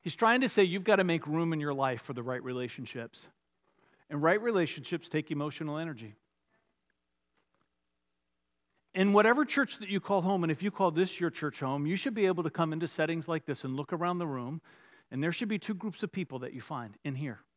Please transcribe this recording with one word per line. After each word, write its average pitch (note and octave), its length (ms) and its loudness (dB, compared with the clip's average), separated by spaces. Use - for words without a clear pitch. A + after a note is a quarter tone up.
He's - 140 -6
trying A#3 260 6
to B3+ 80 2
say G#3 140 6
you've F3+ 220 0
gotta G3 180 6
make E3+ 240 2
room E3 240 0
in D#3+ 80 0
your D3 140 -2
life C3 280 0
for - 120 -10
the A#2+ 100 -6
right B2+ 180 -4
relationships. B2 840 -8
And D3 140 -2
right F3+ 180 6
relationships F3+ 680 -2
take D#3 200 -2
emotional D3+ 480 -4
energy. A#2 380 -10
In G3 180 4
whatever A3+ 320 6
church - 320 0
that G3+ 120 -12
you G3 100 0
call G3 220 2
home, F#3 220 2
and D#3+ 80 2
if D#3 120 -2
you G3+ 80 0
call F#3+ 200 4
this F3+ 280 0
your F3 100 0
church - 300 -6
home, C#3+ 260 -2
you E3 100 2
should A3 200 -2
be G#3 100 4
able F3+ 180 2
to D#3 60 -2
come D#3+ 240 0
into D#3+ 140 -2
settings D#3+ 400 -2
like D#3+ 180 -4
this C#3+ 180 -6
and C3 120 -4
look C#3+ 180 -6
around F3 240 -2
the F3 100 -4
room, C3+ 340 -6
and C3 100 -4
there D#3+ 100 0
should A3+ 160 -4
be G#3 120 -2
two - 160 -6
groups F#3 260 -8
of G3 100 -6
people D3+ 280 -6
that B2+ 140 -10
you B2+ 80 -12
find A#2 420 -10
in C#3 120 -4
here. C3 240 -8